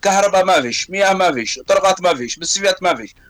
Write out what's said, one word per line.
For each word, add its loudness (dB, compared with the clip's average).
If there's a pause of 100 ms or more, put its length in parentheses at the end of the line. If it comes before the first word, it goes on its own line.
كهرباء 2
ما 4
فيش، -6
مياه 2
ما 0
فيش، -6
طرقات 2
ما 2
فيش، -10
مستشفيات -2
ما 0
فيش. -14 (160)